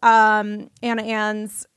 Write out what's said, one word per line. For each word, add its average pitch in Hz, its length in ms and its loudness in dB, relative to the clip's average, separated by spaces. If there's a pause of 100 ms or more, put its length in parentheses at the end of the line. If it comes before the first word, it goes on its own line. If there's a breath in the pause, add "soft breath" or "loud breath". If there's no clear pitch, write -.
um, 214 680 2 (120)
Anna 226 220 -4
Ann's, 214 600 -6 (120)